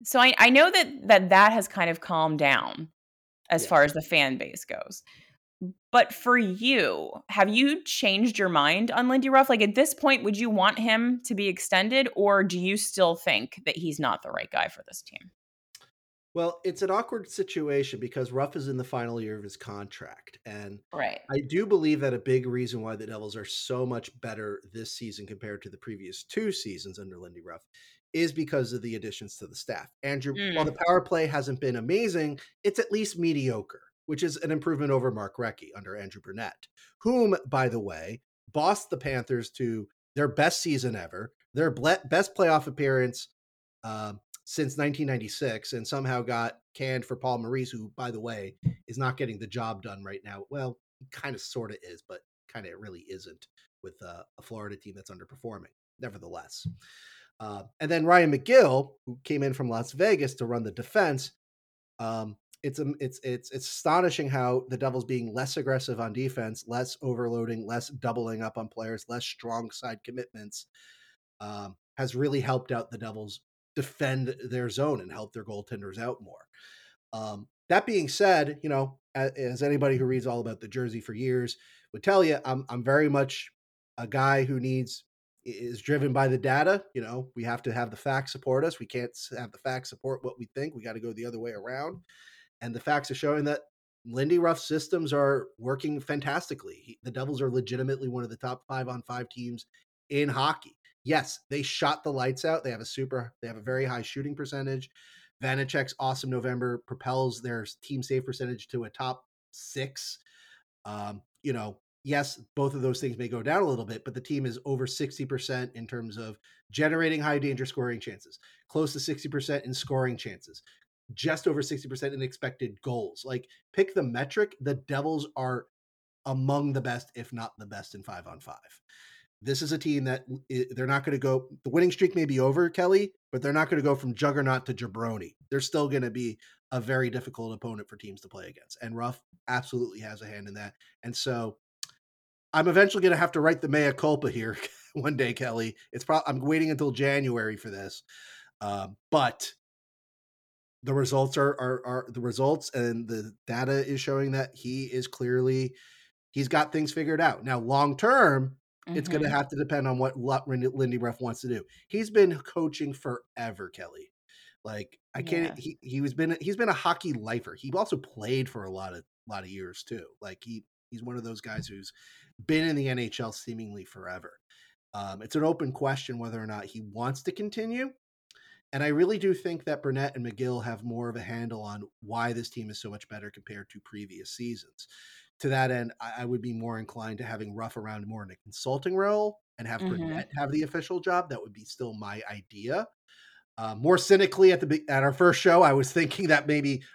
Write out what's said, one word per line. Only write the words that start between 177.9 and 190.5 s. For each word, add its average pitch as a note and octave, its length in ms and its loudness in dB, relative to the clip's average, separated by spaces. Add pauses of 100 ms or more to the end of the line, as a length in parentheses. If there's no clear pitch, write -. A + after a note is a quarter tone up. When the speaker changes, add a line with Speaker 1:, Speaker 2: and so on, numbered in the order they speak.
Speaker 2:
and C#3 100 -2
I D3 60 0
really F3+ 300 2
do F#3 160 2
think E3+ 300 -6
that D3 180 -4
Burnett C3+ 340 -2
and B2 80 -6
McGill A#2+ 400 -4
have A2+ 180 -6
more A#2+ 280 -6
of A2 60 -10
a A2+ 40 -8
handle A2 420 -8
on G#2 200 -10 (180)
why A#2 320 -2
this A#2 160 -6
team G#2+ 220 -10
is G#2 100 -12
so G#2+ 100 -12
much G#2 180 -14
better G#2 220 -14
compared G2+ 400 -18
to G#2 100 -20
previous F#2+ 500 -14
seasons. - 580 -12 (520)
To C#3+ 100 -2
that C3 200 2
end, A#2+ 300 -4
I, A2+ 200 -10
I B2 40 -6
would A#2+ 180 -2
be B2 100 -6
more A2+ 260 -6
inclined A2 400 -10
to A2+ 60 -10
having G#2+ 300 -10
Ruff A2+ 220 -10
around G#2+ 300 -10
more A2 180 -10
in F#2 60 -16
a F2+ 120 -20
consulting C#3 540 -4
role G#3 420 0 (200)
and A2+ 100 -8
have A2+ 140 -6
Speaker 1:
Mm-hmm. F3+ 140 -2 (120)
Speaker 2:
Burnett D#3 200 -6 (100)
have C#3+ 140 -2